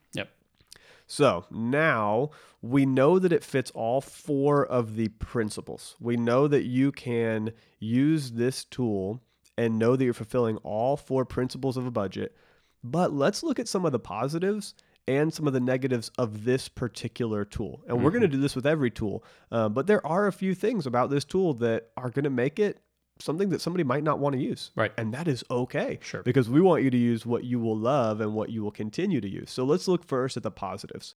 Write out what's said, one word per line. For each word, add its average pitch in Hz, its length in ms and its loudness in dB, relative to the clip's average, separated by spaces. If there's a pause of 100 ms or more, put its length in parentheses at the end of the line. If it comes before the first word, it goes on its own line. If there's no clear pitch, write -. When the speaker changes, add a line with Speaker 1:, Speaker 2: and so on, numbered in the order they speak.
(140)
Speaker 1:
Yep. - 160 -8 (760)
Speaker 2:
So 110 460 2
now 120 800 0 (320)
we 135 240 2
know 135 340 6
that 180 140 4
it 156 100 2
fits - 280 -2
all 120 280 -2
four 143 640 0
of 113 300 -2
the 110 140 0
principles. - 920 -6
We 120 160 -2
know 120 320 4
that 143 160 4
you 127 280 2
can 113 600 -2 (280)
use 131 520 2
this 120 320 -2
tool 107 580 -4 (360)
and 113 200 0
know 117 180 6
that 135 80 2
you're 120 100 2
fulfilling 113 440 -2
all 117 400 -2
four 131 280 -2
principles 127 520 -2
of 127 80 -4
a 127 60 -4
budget. 101 440 -4 (480)
But 147 300 0
let's 143 300 0
look 320 160 -2
at 233 80 -6
some 185 180 -2
of 151 60 2
the 123 80 -2
positives 165 720 -4 (340)
and 147 260 2
some 156 120 -6
of 139 80 2
the 131 60 0
negatives 127 580 0
of 107 280 -4
this 127 240 0
particular 110 760 -4
tool. 95 440 -8
And 120 100 0
we're 123 120 2
Speaker 1:
Mm-hmm. 226 100 0
Speaker 2:
gonna 220 100 4
do 135 100 0
this 139 160 0
with 123 100 -4
every 143 240 2
tool, 104 340 -6 (280)
uh, 113 180 2
but 131 180 -2
there 208 200 4
are 190 200 0
a 185 60 0
few 190 220 -2
things 208 320 -2
about 123 220 2
this 139 160 0
tool 185 300 0
that 113 420 0
are 127 120 -6
gonna 139 200 -2
make 131 300 0
it 208 200 0 (400)
something 185 300 -2
that 143 120 -2
somebody 175 220 -2
might 143 200 0
not 151 140 2
wanna 135 200 0
use. 185 380 -6
Speaker 1:
Right. 107 220 0
Speaker 2:
And 110 160 -4
that 156 140 -4
is 131 240 -2
okay. 127 500 -2
Speaker 1:
Sure. 95 220 -10
Speaker 2:
Because 120 260 4
we 139 100 6
want 175 240 6
you 135 60 4
to 123 80 4
use 117 300 2
what 117 160 -2
you 123 160 -2
will 113 180 0
love 113 440 2
and 107 120 0
what 107 160 -2
you 110 140 -4
will 104 80 -4
continue 131 500 -2
to 98 80 -6
use. - 220 -8
So 127 120 -4
let's 170 240 2
look 180 160 2
first 131 320 -2
at 117 60 -4
the 110 100 -6
positives. - 680 -12